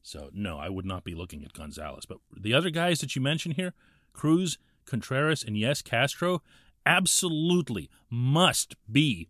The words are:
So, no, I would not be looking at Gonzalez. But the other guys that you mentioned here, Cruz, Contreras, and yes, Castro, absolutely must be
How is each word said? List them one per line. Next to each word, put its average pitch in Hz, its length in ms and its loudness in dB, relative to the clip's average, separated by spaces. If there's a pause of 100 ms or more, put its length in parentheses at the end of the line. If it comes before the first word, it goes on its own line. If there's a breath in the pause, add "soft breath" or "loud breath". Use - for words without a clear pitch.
So, 69 300 -16
no, 90 260 -6
I 78 100 -8
would 95 180 -6
not 92 180 -6
be 87 100 -8
looking 80 300 -12
at 73 80 -20
Gonzalez. 76 540 -12
But - 120 -14 (200)
the 104 160 -2
other 170 160 2
guys 165 300 0
that 143 160 -6
you 131 60 -2
mentioned 151 340 -2
here, 180 180 -6 (380 soft breath)
Cruz, 160 460 2 (260)
Contreras, 139 580 -2
and 107 160 -4
yes, 120 240 0
Castro, 151 600 0 (440 soft breath)
absolutely 165 1040 2 (180 soft breath)
must 135 680 2 (140)
be 120 400 2